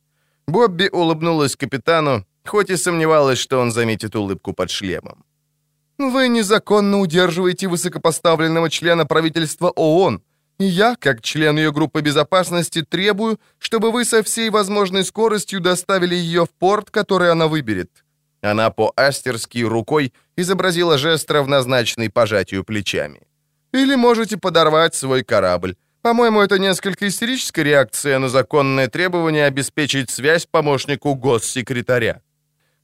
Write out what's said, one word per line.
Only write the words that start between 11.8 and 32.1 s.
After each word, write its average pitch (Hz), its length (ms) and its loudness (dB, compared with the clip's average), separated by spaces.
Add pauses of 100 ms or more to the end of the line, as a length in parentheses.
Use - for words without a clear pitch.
безопасности, 170 800 0
требую, 208 560 -2 (200)
чтобы 226 320 0
вы 240 160 0
со 220 160 2
всей 226 280 -2
возможной 196 540 0
скоростью 208 560 -2
доставили 180 540 0
её 170 300 0
в 160 140 -6
порт, 202 320 0
который 185 400 2
она 165 160 4
выберет". 110 440 -2 (500)
Она 107 300 2
по-астерски 120 920 -2
рукой 117 500 -2 (240)
изобразила 175 580 0
жест, 151 340 0
равнозначный 131 800 0
пожатию 101 560 0
плечами. 87 560 -6 (540)
"Или 269 220 2
можете 226 420 2
подорвать 165 560 2
свой 131 300 -2
корабль. 92 500 0 (280)
По-моему, 233 380 2
это 196 180 2
несколько 190 480 -2
истерическая 190 580 -4
реакция 143 540 2
на 135 100 -2
законное 135 600 0
требование 160 580 0
обеспечить 139 640 -2
связь 156 360 0
помощнику 143 680 -2
госсекретаря". 123 1080 -2 (640)